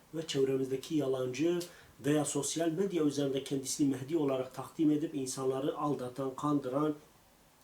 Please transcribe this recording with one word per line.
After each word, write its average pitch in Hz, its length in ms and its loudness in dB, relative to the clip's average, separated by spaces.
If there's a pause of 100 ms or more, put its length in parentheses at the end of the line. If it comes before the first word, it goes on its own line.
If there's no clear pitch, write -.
(140)
ve 160 140 -6
çevremizdeki 135 680 0
yalancı 135 640 0 (460)
veya 147 200 4
sosyal 160 440 -2
medya 175 340 0
üzerinde 139 400 0
kendisini 135 480 0
Mehdi 131 260 -2
olarak 135 360 0
takdim 151 380 0
edip 151 240 0
insanları 135 640 -2
aldatan, 135 580 -2
kandıran 147 580 2 (720)